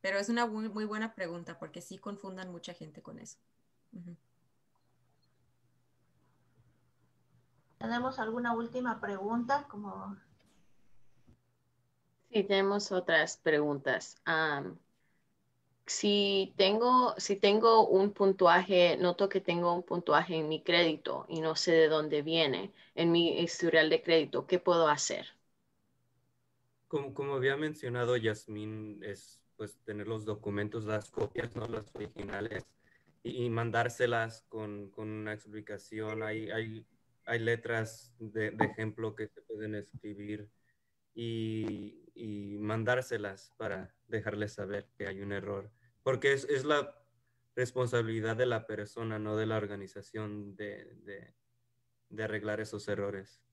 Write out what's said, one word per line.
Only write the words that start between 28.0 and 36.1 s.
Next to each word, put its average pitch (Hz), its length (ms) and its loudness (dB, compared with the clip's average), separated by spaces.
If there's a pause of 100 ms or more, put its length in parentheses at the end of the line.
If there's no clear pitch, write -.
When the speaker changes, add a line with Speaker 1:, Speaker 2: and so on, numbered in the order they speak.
Speaker 4:
Yasmín, 107 840 -4
es, - 400 -12 (140)
pues, 104 280 -10
tener 104 240 -6
los 110 160 -4
documentos, 104 600 -4
las 107 260 -4
copias, - 460 -4
¿no? 110 100 -6
Las 110 280 -10
originales, 104 680 -8 (580)
y, 123 220 -4
y 120 60 0
mandárselas 117 1000 0
con, 104 420 -10
con 107 180 -10
una 107 240 -8
explicación. 107 880 -10